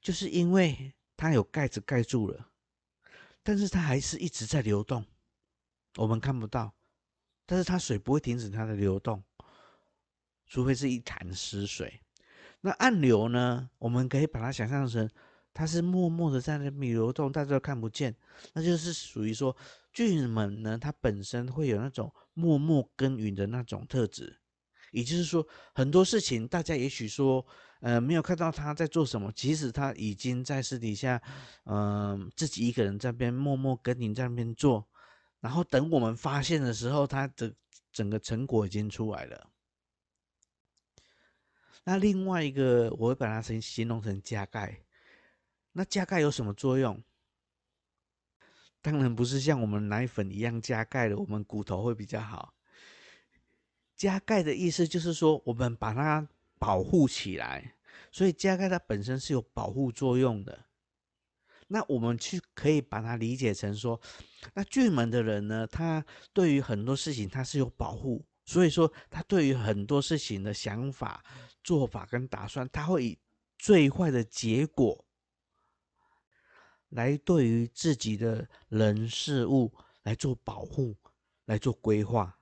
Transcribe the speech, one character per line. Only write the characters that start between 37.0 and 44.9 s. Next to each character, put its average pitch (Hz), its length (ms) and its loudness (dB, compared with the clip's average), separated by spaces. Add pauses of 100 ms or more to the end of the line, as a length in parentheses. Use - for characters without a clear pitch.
他 139 220 -2
的 117 260 -6 (380)
整 104 160 -2
个 107 100 0
成 113 280 -4
果 110 180 2
已 95 60 -4
经 104 180 -2
出 107 240 -6
来 76 140 -10
了。 - 240 -18 (2250)
那 185 140 2
另 190 260 2
外 180 180 0
一 143 80 0
个， 127 420 4
我 113 160 0
会 127 60 2
把 131 120 -4
它 110 160 -4
形-， 110 180 -4
形 113 280 -4
容 113 120 -2
成 101 220 -6
加 101 240 -6
钙。 104 360 -10 (880)